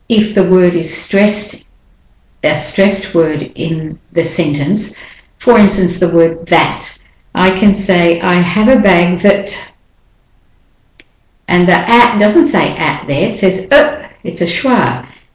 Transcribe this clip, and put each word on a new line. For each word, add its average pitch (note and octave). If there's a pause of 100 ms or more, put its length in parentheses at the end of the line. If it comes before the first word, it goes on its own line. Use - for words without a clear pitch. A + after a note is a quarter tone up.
if G#3+
the F#3
word F3+
is E3
stressed, - (760)
a D3+
stressed -
word D#3
in D#3+ (140)
the E3+
sentence, D3 (420)
for A#3
instance, F#3+
the E3
word E3
that, - (380)
I F#3
can F#3+
say, E3+
I F3+
have F3+
a B3+
bag F3
that, - (1700)
and F3
the F3+
at A#3
doesn't G#3
say D#3+
at D3
there, D#3
it -
says F#3
uh, - (160)
it's F3
a E3+
schwa. E3 (280)